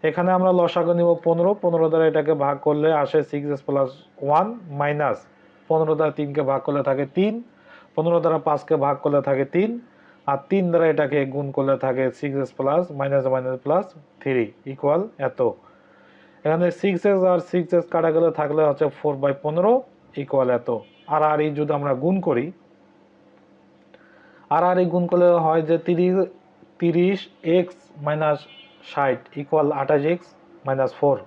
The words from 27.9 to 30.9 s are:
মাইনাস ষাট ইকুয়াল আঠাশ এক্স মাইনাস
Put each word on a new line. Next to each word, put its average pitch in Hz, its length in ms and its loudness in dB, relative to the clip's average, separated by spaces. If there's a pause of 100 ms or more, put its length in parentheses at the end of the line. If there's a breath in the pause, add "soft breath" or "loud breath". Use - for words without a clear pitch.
মাইনাস 151 340 0 (520)
ষাট 135 280 -2 (220)
ইকুয়াল 147 260 0 (140)
আঠাশ 143 220 2 (100)
এক্স 175 140 -8 (380)
মাইনাস 135 340 -2